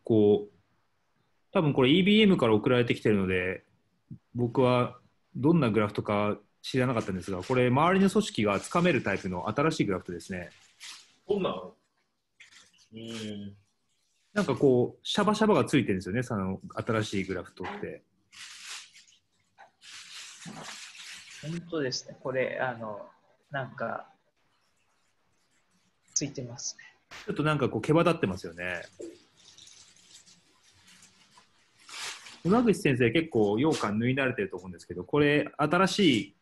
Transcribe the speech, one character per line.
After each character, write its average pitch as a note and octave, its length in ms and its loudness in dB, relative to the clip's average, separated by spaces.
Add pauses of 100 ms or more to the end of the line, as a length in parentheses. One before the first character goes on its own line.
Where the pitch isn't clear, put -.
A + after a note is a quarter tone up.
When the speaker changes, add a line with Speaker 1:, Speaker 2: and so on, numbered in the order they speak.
Speaker 1:
こ G#2 460 4
う、 - 40 -20 (960)
多 G3+ 80 2
分 D3 140 2
こ C3+ 80 2
れ B2+ 80 6
イ E3+ 100 6
ー F#3 40 4
ビ G#3 140 4
ー A3 40 6
エ G#3+ 40 8
ム F#3+ 120 6
か B2+ 100 2
ら A2 60 6
送 G#2+ 160 2
ら B2 80 4
れ A#2+ 80 2
て B2+ 80 0
き - 80 -10
て B2+ 80 2
る G#2+ 60 4
の F#2+ 100 0
で、 F#2 400 -2 (680)
僕 A#2+ 280 0
は B2 360 2 (380)
ど C3 160 4
ん F3 80 4
な B2 100 2
グ G#2+ 100 2
ラ G#2 80 2
フ G#2 40 -10
と F#2+ 100 -4
か G#2 360 0 (240)
知 - 160 -4
ら B2+ 80 2
な B2+ 80 -2
か A2+ 60 0
っ - 40 0
た G2+ 80 -6
ん - 20 -4
で F2+ 80 -6
す F#2 80 -8
が、 F2+ 120 -4
こ B2+ 120 -2
れ、 B2+ 140 4
周 D3+ 260 4
り F#3+ 60 4
の G3 80 6
組 G#3 160 2
織 - 200 -2
が - 140 2
つ - 120 -10
か F3+ 100 0
め F3+ 100 4
る B2+ 120 2
タ G#2 120 -2
イ F#2 40 -2
プ G2 100 -8
の F2+ 220 -6
新 C#3+ 200 0
し D#3 100 -2
い - 40 0
グ G2+ 80 -2
ラ F#2 60 -2
フ - 80 -14
ト F#2 60 -10
で E2+ 80 -10
す - 120 -14
ね。 F2+ 160 -10 (760)
Speaker 2:
こ G3+ 120 -2
ん F#3 40 -4
な D#3+ 80 -2
の？ F#2 260 -10 (1160)
え - 20 -18
ー。 G#2+ 560 -12 (800)
Speaker 1:
な G#3 100 0
ん F3 40 -4
か C3 100 0
こ B2+ 400 4
う、 - 100 -20
シ - 140 0
ャ G3+ 40 2
バ G#3 100 2
シ A3 100 2
ャ - 20 6
バ G#3 80 6
が B2+ 120 4
つ - 100 2
い B2+ 60 6
て F#2+ 60 -2
る G2 80 0
ん - 20 -2
で F2+ 40 -6
す F#2 60 -10
よ F#2 60 -4
ね、 B2 80 0
そ B2 140 -8
の F#2+ 260 -4 (120)
新 A2 300 -2
し G#2 160 -4
い F#2 40 -4
グ F#2 100 -6
ラ F2+ 100 -6
フ - 100 -20
ト F#2 100 -12
っ - 20 -10 (140)
て。 E2 220 -12 (3500)
Speaker 3:
本 D#3+ 180 -8 (100)
当 D#3+ 100 -2
で C3+ 120 -2
す - 160 -8
ね。 - 140 -18
こ C3+ 100 -6
れ、 B2+ 280 -2
あ B2+ 180 -4
の、 G#2+ 280 -12 (440)
な C3+ 160 -6
ん C3 100 -18
か、 A2+ 340 -8 (2000)
つ - 100 -4
い C3+ 80 -8
て C#3 100 -10
ま A#2+ 160 -14
す - 200 -12
ね。 - 60 -20 (420)
Speaker 1:
ち - 40 -8
ょ - 20 -6
っ - 40 -12
と D3 80 -2
な D3+ 100 0
ん D3 40 -2
か B2 100 0
こ G2+ 100 -6
う、 - 20 -6
毛 - 120 0
羽 E3+ 100 6
立 E3 140 2
っ - 20 -10
て - 80 -2
ま F#2+ 100 -4
す - 100 -12
よ E2+ 80 -14
ね。 F2 280 -8 (3500)
沼 A3 200 4
口 G#3+ 100 4
先 C#3 240 2
生、 A#2 140 4
結 - 160 0
構 G#2 280 2
羊 D3 240 2
羹 G#2 180 -2
縫 A#2+ 120 0
い C3 40 0
慣 C#3 120 0
れ A#2+ 80 -2
て G#2+ 80 -2
る G2 80 -4
と F#2 60 -8
思 F2+ 100 -14
う - 20 -14
ん F#2 40 -12
で E2+ 80 -18
す - 60 -20
け F2+ 80 -12
ど、 F2+ 100 -8
こ D3 160 0
れ、 D3 360 2
新 E3+ 300 2
し E3+ 340 4
い - 220 -8